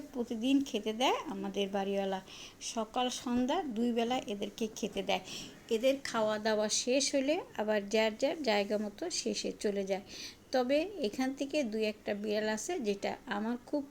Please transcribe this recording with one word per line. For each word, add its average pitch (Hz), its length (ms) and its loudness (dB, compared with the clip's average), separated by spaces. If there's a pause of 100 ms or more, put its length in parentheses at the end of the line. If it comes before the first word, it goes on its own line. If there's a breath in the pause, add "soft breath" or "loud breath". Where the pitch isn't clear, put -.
(140)
প্রতিদিন 247 420 0 (140)
খেতে 214 240 -2
দেয় 269 240 4 (100)
আমাদের 196 380 -2 (100)
বাড়িওয়ালা। 196 440 0 (540 loud breath)
সকাল 240 320 -2 (160)
সন্ধ্যা 254 360 2 (160)
দুই 233 180 2
বেলা 233 260 2 (100)
এদেরকে 208 380 -4 (100)
খেতে 196 280 -4
দেয়। 185 200 0 (460 loud breath)
এদের 254 340 4
খাওয়া 214 360 2
দাওয়া 214 280 2 (140)
শেষ 262 220 4 (120)
হলে 277 200 4 (220)
আবার 214 220 2 (140)
যার 220 180 4 (100)
যার 311 160 2 (120)
জায়গা 208 280 2
মতো 208 260 -4 (160)
শেষে 208 300 -2 (100)
চলে 202 260 0
যায়। 190 200 -2 (500 loud breath)
তবে 254 220 4 (300)
এখান 262 220 0 (100)
থেকে 285 240 -2
দুই 220 200 0 (100)
একটা - 180 -6 (100)
বিড়াল 214 280 0
আছে 214 240 -2 (140)
যেটা 202 240 0 (240)
আমার 220 200 0 (100)
খুব 294 260 0